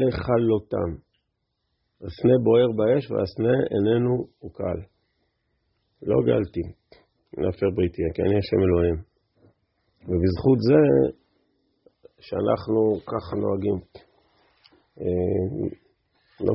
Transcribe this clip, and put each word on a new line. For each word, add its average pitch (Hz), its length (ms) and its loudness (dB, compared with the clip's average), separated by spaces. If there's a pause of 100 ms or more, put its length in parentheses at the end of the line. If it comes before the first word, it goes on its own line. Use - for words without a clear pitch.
לכלותם". 113 880 0 (1120)
הסנה 98 400 2
בוער 117 320 4
באש 117 340 0
והסנה 110 440 -2 (180)
איננו 117 420 2 (240)
עוקל. 90 400 -8 (1200)
"לא - 140 0 (100)
געלתים, 107 420 -2 (680)
להפר 92 280 -2 (100)
בריתי, 90 260 -2 (120)
כי - 80 -4
אני 98 160 2
השם 98 260 0
אלוהים". 87 340 2 (1120)
ובזכות 92 500 2 (100)
זה 151 140 6 (1400)
שאנחנו 107 600 -2 (300)
כך 113 140 -6 (180)
נוהגים, 101 360 -2 (1200)
אה, 95 640 -2 (760)
לא - 140 0